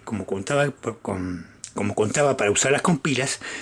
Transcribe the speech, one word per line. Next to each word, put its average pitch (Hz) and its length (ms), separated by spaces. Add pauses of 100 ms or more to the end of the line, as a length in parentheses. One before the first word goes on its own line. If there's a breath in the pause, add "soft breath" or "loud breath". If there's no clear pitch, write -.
Como 98 220
contaba 143 440
por, 110 300
con, 92 480 (240)
como 101 220
contaba 139 420
para 101 140
usarlas 135 320
con 170 160
pilas, 135 420 (220 loud breath)